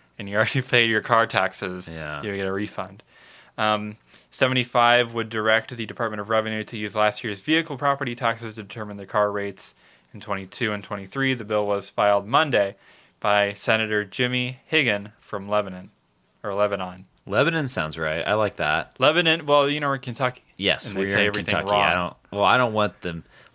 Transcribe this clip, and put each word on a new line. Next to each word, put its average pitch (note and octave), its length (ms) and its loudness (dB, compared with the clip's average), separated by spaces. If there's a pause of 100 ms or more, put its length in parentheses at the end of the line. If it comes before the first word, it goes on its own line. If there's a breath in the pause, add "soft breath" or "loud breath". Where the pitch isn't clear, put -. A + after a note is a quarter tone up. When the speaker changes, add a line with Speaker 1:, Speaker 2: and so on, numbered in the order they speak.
(180 soft breath)
Speaker 1:
and G2+ 100 -10
you G2+ 100 -4
already A2+ 240 2
<laughs> - 20 -4
paid A#2 260 4
your G#2+ 120 2
car A2+ 260 4
taxes, F#2+ 600 -2
Speaker 2:
Yeah. D2+ 360 -8
Speaker 1:
you G#2 120 -4
get G2 120 -2
a F#2+ 40 -2
refund. G2 520 -6 (560 loud breath)
Um, G#2+ 360 0 (360 soft breath)
seventy-five A#2+ 840 2
would A2+ 160 -4
direct A2 460 0
the A#2 100 -6
Department G#2+ 360 -4
of G2+ 80 -8
Revenue A2 360 0
to A2+ 120 -12
use G#2 180 -8
last G#2+ 280 2
year's G#2 180 -6
vehicle D#3+ 360 -2
property C3+ 380 -2
taxes A2+ 400 -2
to A2 80 -10
determine G#2 340 -10
the G2+ 80 -12
car G#2 260 2
rates G2+ 440 -8 (380 soft breath)
in G#2+ 60 -16
twenty-two G2+ 540 -4
and G2+ 100 -6
twenty-three. B2+ 520 -4
The A#2 100 -8
bill G#2 220 0
was G2+ 220 -2
filed G2+ 380 4
Monday A#2 480 2 (440 soft breath)
by G2+ 340 4
Senator G#2+ 500 0
Jimmy B2 600 -4
Higgin G#2+ 460 0 (100)
from G2 260 -10
Lebanon, G2 420 -2 (540)
or G2+ 100 -6
Lebanon. F#2+ 520 -2 (220)
Speaker 2:
Lebanon D3 400 0
sounds D#2+ 300 -4
right. D#2+ 300 -2
I G2 60 2
like G#2+ 240 0
that. D#2 420 -2
Speaker 1:
Lebanon, D#3+ 480 2
well, C#3+ 220 4
you D3 100 -4
know, D3 80 -2
we're C#3 80 0
in C3 60 -8
Kentucky. B2+ 420 -4 (140)
Speaker 2:
Yes, F#2 300 2
Speaker 1:
And G2+ 80 -8
they G2 40 -2
Speaker 2:
we're G2 60 0
Speaker 1:
say G2+ 160 2
Speaker 2:
in G2+ 60 4
Speaker 1:
everything G#2 280 -2
Speaker 2:
Kentucky. F#2+ 160 0
Speaker 1:
wrong. G#2 100 4
Speaker 2:
I E2+ 140 4
don't, F2+ 200 -2 (160)
well, G2+ 120 0
I G2 140 6
don't B2 160 4
want G#2+ 280 0
them. E2+ 220 -6 (320 soft breath)